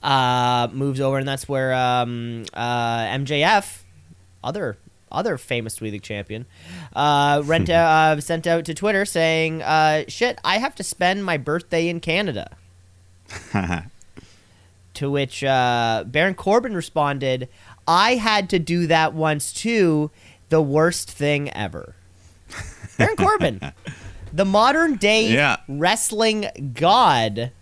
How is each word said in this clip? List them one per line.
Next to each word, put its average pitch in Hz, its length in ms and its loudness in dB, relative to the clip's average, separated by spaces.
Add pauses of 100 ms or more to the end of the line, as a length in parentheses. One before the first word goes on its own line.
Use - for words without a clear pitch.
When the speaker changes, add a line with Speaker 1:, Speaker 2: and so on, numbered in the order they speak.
Speaker 1:
Uh, 123 680 2
moves 135 300 -4
over, 135 160 0
and 135 100 -4
that's 135 220 -8
where, 131 240 0
um, 120 680 -2 (100)
uh, 117 560 -2
M 135 160 -4
J 147 180 0
F, 202 400 0 (600)
other, 135 340 -6 (340)
other 180 260 -2
famous 117 380 -6
Tweet 110 180 -8
League 101 100 -10
champion, 107 420 -10 (500)
uh, 147 480 2
rent, 165 260 2
Speaker 2:
<laughs> - 20 2
Speaker 1:
uh, 156 500 4
sent 165 240 -4
out 170 200 2
to 165 100 -6
Twitter 202 300 0
saying, 160 580 0
uh, 156 440 2
"Shit, - 360 -2
I 190 160 2
have 262 160 -6
to - 80 -12
spend 190 420 -2
my 175 120 -2
birthday 165 500 -2
in 170 120 -4
Canada." 170 500 -4 (1040)
Speaker 2:
<laughs> 90 380 -4 (1000)
Speaker 1:
To 139 180 -4
which, 139 320 -2
uh, 120 640 2
Baron 156 260 0
Corbin 220 420 0
responded, 139 720 -2 (380)
"I 202 280 4
had 214 340 0
to 196 80 2
do 170 300 0
that 160 260 2
once 156 400 -2
too. 170 560 2 (400)
The 160 100 4
worst 156 520 0
thing 143 440 -2
ever." - 380 -10 (1040)
Baron 427 180 2
Corbin, 240 580 0 (280)
Speaker 2:
<laughs> - 320 -16
Speaker 1:
the 170 120 2
modern 269 500 4
day 214 360 4
Speaker 2:
Yeah. 131 260 4 (100)
Speaker 1:
wrestling 208 1080 -2
god. 127 760 2 (100)